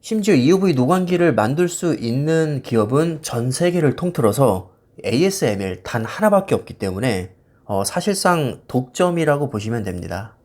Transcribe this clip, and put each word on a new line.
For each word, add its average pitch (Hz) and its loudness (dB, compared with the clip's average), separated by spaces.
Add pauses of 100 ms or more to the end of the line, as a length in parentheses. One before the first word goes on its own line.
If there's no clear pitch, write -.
심지어 214 2
이유브이 175 4
노광기를 175 2
만들 139 2
수 170 -2
있는 147 0
기업은 139 0
전 123 -2
세계를 165 2
통틀어서 113 0 (320)
에이에스엠엘 104 0
단 113 -6
하나밖에 202 2
없기 - -6
때문에, 101 -4 (320)
어, 101 -2
사실상 175 -2
독점이라고 147 0
보시면 110 -4
됩니다. 90 -8